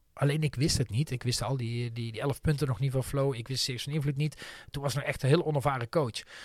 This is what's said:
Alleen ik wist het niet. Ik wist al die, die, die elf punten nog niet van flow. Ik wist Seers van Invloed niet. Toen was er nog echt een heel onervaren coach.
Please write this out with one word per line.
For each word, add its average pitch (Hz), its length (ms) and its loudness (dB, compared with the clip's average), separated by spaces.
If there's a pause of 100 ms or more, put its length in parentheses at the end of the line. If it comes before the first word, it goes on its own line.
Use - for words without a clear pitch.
(140)
Alleen 147 300 2
ik 143 120 0
wist 147 220 2
het 151 120 0
niet. 120 220 0
Ik 123 120 -4
wist 123 180 0
al 123 160 0
die, 120 340 -4
die, 117 200 -6
die 110 100 -6
elf 139 200 -2
punten 147 260 2
nog 131 120 0
niet 139 120 2
van 131 120 2
flow. 139 320 2
Ik 117 120 -8
wist 131 160 -2
Seers 123 200 -4
van 143 100 -4
Invloed 147 240 0
niet. 147 280 -2 (260)
Toen 139 120 -4
was 139 100 0
er 123 60 0
nog - 80 -2
echt - 160 -2
een 127 60 4
heel 175 160 6
onervaren 135 440 0
coach. 139 320 0 (220)